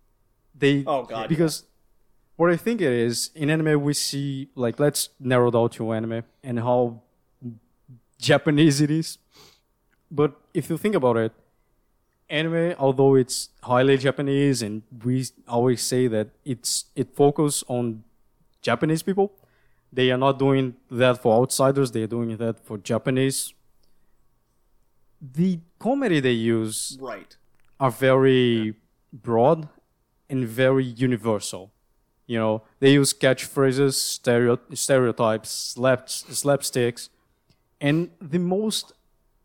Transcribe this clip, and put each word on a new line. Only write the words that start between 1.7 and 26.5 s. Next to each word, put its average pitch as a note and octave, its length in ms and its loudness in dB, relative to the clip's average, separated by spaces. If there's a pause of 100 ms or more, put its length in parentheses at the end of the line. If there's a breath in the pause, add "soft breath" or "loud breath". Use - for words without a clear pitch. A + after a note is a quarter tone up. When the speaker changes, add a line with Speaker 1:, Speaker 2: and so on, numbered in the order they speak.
Speaker 1:
what E3+ 120 2
I E3+ 80 2
think A3+ 240 -4
it C#3 100 2
is, A#2 440 -2
in D3+ 160 -2
anime D#3 320 2
we C#3+ 100 0
see, C#3 640 -6
like, A#2+ 240 -4
let's D3 300 0 (100)
narrow B2 320 2
down A#2 260 2
to A2+ 160 -6
anime A2+ 300 -6 (200)
and A#2+ 160 -6
how A#2+ 420 0 (1160)
Japanese D3 640 4
it D3 100 2
is. D#3+ 260 -4 (920 soft breath)
But D3 240 0 (200)
if D#3+ 160 -4
you D#3+ 80 -2
think G#3 180 -2
about B2 220 2
it, A2+ 140 0 (1000)
anime, E3 500 -2
although C3+ 360 4
it's - 340 0 (120)
highly C3 360 4
Japanese C#3 680 0
and G#2+ 180 -6 (220)
we B2+ 220 0 (220)
always A#2+ 340 0
say B2+ 260 0
that A2 220 -2 (160)
it's, - 400 -6 (100)
it - 200 -6
focus C#3+ 520 0
on A#2+ 360 -6 (580)
Japanese D#3 420 -2
people, G3 280 -2 (600)
they B2+ 200 0
are B2+ 60 0
not C3 220 0
doing C3+ 360 0 (140)
that B2 320 2
for A2+ 200 4
outsiders, C3+ 500 0
they A2+ 120 -4
are A2 40 -4
doing A#2 300 -6
that A2+ 280 -6
for A2 140 -12
Japanese. C3 760 -2 (1700)
The E3 380 -2 (200)
comedy A#3 400 0
they B2+ 120 2
use A2+ 680 -2